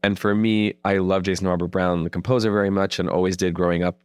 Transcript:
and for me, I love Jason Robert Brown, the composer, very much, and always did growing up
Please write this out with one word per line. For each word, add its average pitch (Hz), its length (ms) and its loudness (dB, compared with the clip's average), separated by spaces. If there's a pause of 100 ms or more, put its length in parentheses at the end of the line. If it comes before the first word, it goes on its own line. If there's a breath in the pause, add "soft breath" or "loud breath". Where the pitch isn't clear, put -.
and 101 160 0
for 104 160 0
me, 107 380 2 (120)
I 98 120 2
love 95 260 0
Jason 92 240 -2
Robert 87 220 0
Brown, 90 340 0
the 87 60 -4
composer, 110 420 0
very 101 180 2
much, 98 300 0
and 90 100 -2
always 92 280 0
did 90 160 0
growing 87 300 0
up 90 220 -2